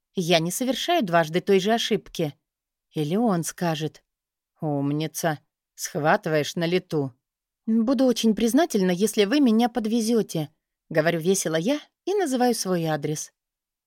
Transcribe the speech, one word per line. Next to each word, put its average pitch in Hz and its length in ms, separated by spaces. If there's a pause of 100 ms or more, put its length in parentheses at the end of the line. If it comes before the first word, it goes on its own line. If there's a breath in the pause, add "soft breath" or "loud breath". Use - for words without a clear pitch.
(140)
я 170 260
не 170 120
совершаю 269 520
дважды 165 380
той 196 180
же 208 140
ошибки». 185 600 (560)
Или 156 240
он 202 280
скажет: 156 600 (560)
«Умница, 151 800 (360)
схватываешь 156 800
на 170 100
лету». 165 500 (500)
«Буду 226 400
очень 226 300
признательна, 220 560
если 202 340
вы 262 140
меня 233 300
подвезёте», 220 800 (400)
говорю 160 300
весело 175 360
я 226 240 (260)
и 370 80
называю 254 400
свой 185 320
адрес. 156 460 (560)